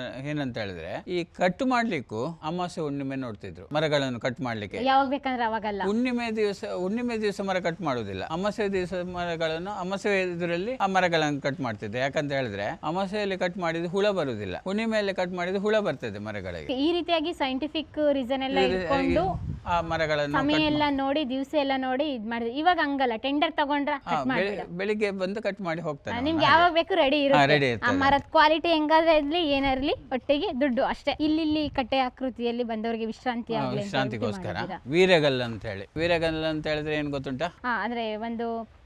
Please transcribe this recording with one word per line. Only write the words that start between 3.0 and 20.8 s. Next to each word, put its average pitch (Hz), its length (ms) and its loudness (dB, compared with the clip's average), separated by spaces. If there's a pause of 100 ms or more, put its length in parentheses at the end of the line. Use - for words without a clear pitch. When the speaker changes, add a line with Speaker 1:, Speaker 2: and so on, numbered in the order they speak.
Speaker 1:
ನೋಡ್ತಿದ್ರು 104 600 -8
ಮರಗಳನ್ನು 143 440 2
ಕಟ್ 131 220 -4
ಮಾಡ್ಲಿಕ್ಕೆ. 113 420 -4
Speaker 2:
ಯಾವಾಗ 269 260 4
ಬೇಕಂದ್ರೆ 262 340 -2
ಅವಾಗಲ್ಲ. 214 420 -2
Speaker 1:
ಹುಣ್ಣಿಮೆ 240 500 0
ದಿವಸ, 208 300 0
ಹುಣ್ಣಿಮೆ 214 560 -2
ದಿವಸ 208 200 0
ಮರ 190 180 0
ಕಟ್ 170 220 -2
ಮಾಡುದಿಲ್ಲ. 107 440 -2
ಅಮಾವಾಸ್ಯೆ 202 420 -2
ದಿವಸ 185 260 -2
ಮರಗಳನ್ನು 175 800 -4
ಅಮಾವಾಸ್ಯೆ 196 500 0
ಇದರಲ್ಲಿ 180 540 -2
ಆ 202 100 0
ಮರಗಳನ್ನು 170 560 2
ಕಟ್ 139 180 -2
ಮಾಡ್ತಿದ್ರು. 113 400 -4
ಯಾಕಂತ 143 320 0
ಹೇಳಿದ್ರೆ 120 520 -2
ಅಮಾವಾಸ್ಯೆಯಲ್ಲಿ 190 540 -2
ಕಟ್ 180 200 -2
ಮಾಡಿದ 170 280 0
ಹುಳ 196 240 2
ಬರುದಿಲ್ಲ, 117 540 -2
ಹುಣ್ಣಿಮೆಯಲ್ಲಿ 208 500 0
ಕಟ್ 185 180 -2
ಮಾಡಿದ 185 240 -2
ಹುಳ 214 240 2
ಬರ್ತದೆ 127 400 -2
ಮರಗಳಿಗೆ. 95 540 -6
Speaker 2:
ಈ 277 180 0
ರೀತಿಯಾಗಿ 339 420 0
ಸೈಂಟಿಫಿಕ್ 294 800 -2
ರೀಸನ್ 269 300 -2
ಎಲ್ಲ 269 160 0
Speaker 1:
ಈ 262 80 4
ರೀ-, - 80 0
Speaker 2:
ಇಟ್ಕೊಂಡು 277 760 0 (160)
Speaker 1:
ಆ 175 160 2
ಮರಗಳನ್ನು 156 560 0
Speaker 2:
ಸಮಯ 285 160 2
Speaker 1:
ಕಟ್ 311 100 2
Speaker 2:
ಎಲ್ಲ 302 240 2